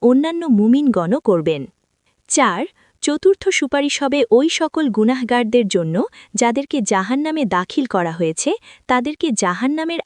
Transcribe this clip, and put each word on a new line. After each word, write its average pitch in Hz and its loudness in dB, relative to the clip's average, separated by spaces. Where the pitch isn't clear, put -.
অন্যান্য 311 2
মুমিনগণও 233 2
করবেন। 160 0
চার, 233 0
চতুর্থ 370 0
সুপারিশ 285 -2
হবে 269 0
ওই 277 4
সকল 311 -2
গুনাহগারদের 240 0
জন্য 175 -2
যাদেরকে 262 -2
জাহান্নামে 262 -2
দাখিল 185 -2
করা 175 -2
হয়েছে, 165 -2
তাদেরকে 269 -2
জাহান্নামের 269 -2